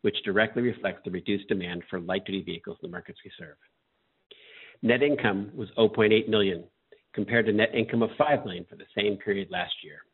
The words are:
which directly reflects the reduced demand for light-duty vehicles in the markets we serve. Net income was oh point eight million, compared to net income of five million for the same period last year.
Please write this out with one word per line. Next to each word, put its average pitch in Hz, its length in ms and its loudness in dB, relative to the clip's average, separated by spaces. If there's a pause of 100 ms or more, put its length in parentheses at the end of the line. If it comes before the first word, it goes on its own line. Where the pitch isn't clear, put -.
which - 200 0
directly 107 380 0
reflects 113 420 -2
the - 80 -6
reduced 98 380 -4
demand 90 400 -4
for 95 100 -6
light-duty 92 440 -4
vehicles 87 380 -10
in - 80 -12
the - 20 -12
markets - 340 -14
we 95 120 -18
serve. 78 200 -18 (1200)
Net 123 220 4
income 104 500 0
was 107 220 -8
oh 110 140 6
point 107 240 6
eight 110 160 4
million, 98 340 2 (500)
compared 113 340 0
to 110 40 2
net 107 240 2
income 117 260 0
of 107 160 2
five 147 280 2
million 90 240 -8
for - 80 -20
the - 80 -20 (100)
same 104 220 0
period 98 340 -4
last 87 220 -4 (100)
year. 76 160 -18 (140)